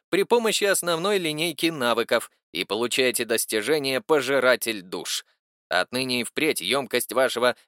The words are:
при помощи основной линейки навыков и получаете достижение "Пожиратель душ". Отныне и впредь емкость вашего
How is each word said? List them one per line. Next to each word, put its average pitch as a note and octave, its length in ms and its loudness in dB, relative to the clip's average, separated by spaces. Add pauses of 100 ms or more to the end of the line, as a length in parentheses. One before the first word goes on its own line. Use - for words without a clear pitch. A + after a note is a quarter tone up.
при F#3+ 140 2
помощи A3 420 2
основной F#3 540 0
линейки D#3+ 480 -2
навыков A#2+ 640 0 (220)
и E2+ 120 -4
получаете A#2 640 0
достижение B2 720 -2
"Пожиратель B2+ 800 2
душ". F2+ 460 -8 (420)
Отныне B2 540 -2
и - 20 -6
впредь C#3+ 380 -2
емкость A#2+ 500 -2
вашего A#2+ 420 2 (140)